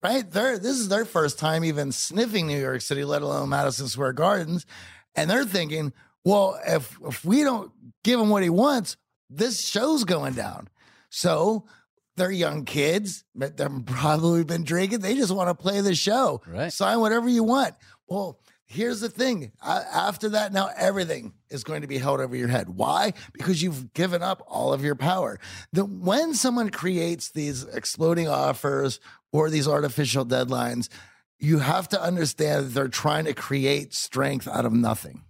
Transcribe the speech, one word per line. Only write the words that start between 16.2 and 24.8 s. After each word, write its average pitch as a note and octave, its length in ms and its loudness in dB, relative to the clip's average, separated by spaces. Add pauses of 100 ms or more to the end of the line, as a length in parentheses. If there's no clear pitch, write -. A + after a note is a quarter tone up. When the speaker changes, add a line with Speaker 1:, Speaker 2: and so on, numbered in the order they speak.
Speaker 2:
Right. B2+ 280 -6
Speaker 1:
Sign G3+ 260 2
whatever A3+ 300 2
you A#3+ 140 4
want. A#3 320 2 (320)
Well, F#3 320 -6 (260)
here's A3 360 -2
the A3+ 80 -4
thing. G#3+ 420 -2 (100)
A-, - 320 -2
after - 360 -2
that, G#3 240 -2
now F#3+ 220 0
everything E3+ 580 -2 (180)
is C3+ 120 -8
going D#3 180 -6
to D3 60 -10
be C3+ 120 -2
held C3+ 200 0
over B2+ 160 -4
your B2 120 0
head. A#2+ 220 0
Why? C3 440 2 (180)
Because E3+ 300 -2
you've C#3 320 -4
given F3 300 0
up F#3 240 -4
all C3+ 260 0
of C3+ 100 -2